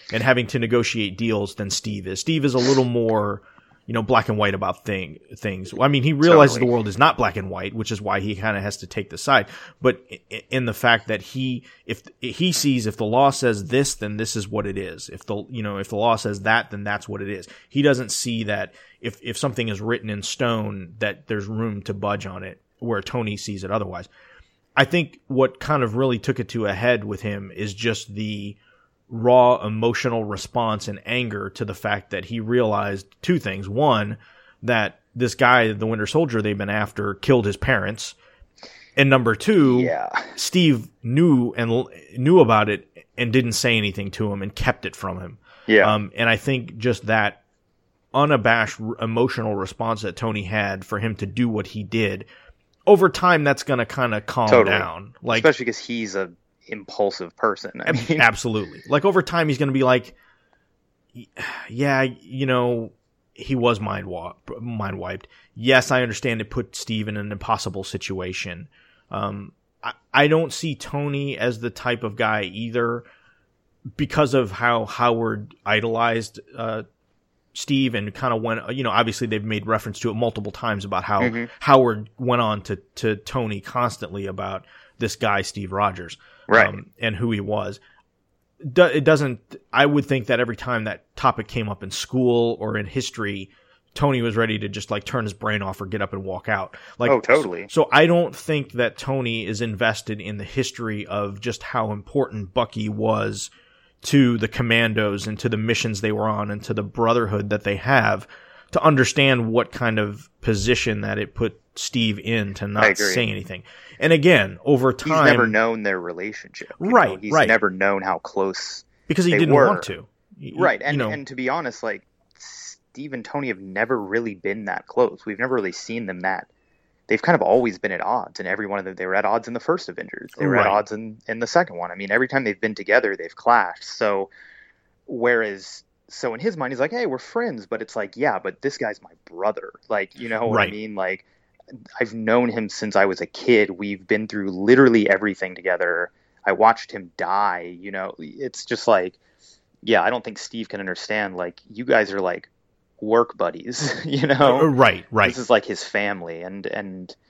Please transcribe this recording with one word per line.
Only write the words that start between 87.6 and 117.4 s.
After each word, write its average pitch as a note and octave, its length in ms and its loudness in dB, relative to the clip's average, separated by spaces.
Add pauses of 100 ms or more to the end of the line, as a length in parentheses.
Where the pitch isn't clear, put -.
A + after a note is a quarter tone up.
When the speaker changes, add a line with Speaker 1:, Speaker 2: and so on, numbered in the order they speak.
Speaker 1:
Do-, F3+ 100 8
it C#3+ 200 4
doesn't, C#3 360 2 (340)
I C3+ 140 6
would D3 180 2
think C3 220 -2
that A#2+ 120 2
every A#2 160 0
time A#2+ 280 -4
that G#2 320 -10
topic A#2+ 320 0
came A2+ 200 -6
up G2+ 140 -8
in F#2+ 80 -12
school A#2+ 680 0
or G#2+ 180 -4
in G#2 80 -4
history, G2+ 640 -6 (460)
Tony C3+ 260 2
was A2+ 140 0
ready A2 240 2
to G#2 100 -6
just, G#2 220 -8
like, G#2 120 -4
turn B2 200 -6
his G#2 100 -6
brain G#2+ 300 -4
off F#2+ 180 -8
or G2 60 -10
get G2+ 160 -4
up G2 100 -6
and G2 100 -8
walk F#2 240 -10
out. G2 300 -4 (220)
Like, A#2+ 100 2
Speaker 2:
Oh, B2 120 4
totally. G#2+ 480 2
Speaker 1:
so, D#3+ 160 2
so - 60 -8
I D3+ 140 8
don't E3+ 300 2
think D3 380 -4
that A#2 260 -2
Tony A#2 480 -4
is G#2+ 140 -4
invested A2 600 -2
in G#2 160 -8
the G2+ 60 -10
history A2 640 -6
of G2+ 340 -4
just A#2 220 -6
how A2 280 -2
important G#2 640 -4
Bucky A2 340 -2
was G#2+ 640 -2 (540)
to B2 340 4
the A2 100 -2
Commandos A2 800 0
and G#2+ 140 -8
to A#2+ 100 -2
the A2 80 -2
missions A2 440 -2
they A2 100 0
were G#2+ 180 0
on G#2 220 -4
and G#2 120 -10
to A2 100 -6
the G#2 100 -2
brotherhood G#2+ 640 0
that G#2 140 -2
they G2+ 140 -2
have G#2+ 500 2 (440)
to - 120 0
understand C3 680 4
what A#2 200 2
kind A2+ 260 0
of G#2 320 -4 (120)
position G#2+ 600 0
that G#2 160 -4
it G#2 160 -6
put - 260 -4 (140)
Steve A2 460 -2
in G#2 360 -2
to G#2 100 -8
Speaker 2:
I - 20 -4
Speaker 1:
not G#2 180 0
Speaker 2:
agree. G2 280 2
Speaker 1:
say A#2+ 140 0
anything. F#2+ 360 -8 (360)
And D#3+ 140 4
again, C#3+ 500 4
over C3 280 4
Speaker 2:
He's - 160 -4
never D3 360 6
Speaker 1:
time A2 80 0
Speaker 2:
known A2+ 300 2
their G2 180 -2
relationship. F2+ 800 -10
You F3 80 -4
know, A3+ 80 0
Speaker 1:
Right, G#2 240 4
Speaker 2:
he's G#2 140 -6
Speaker 1:
right. D3+ 140 6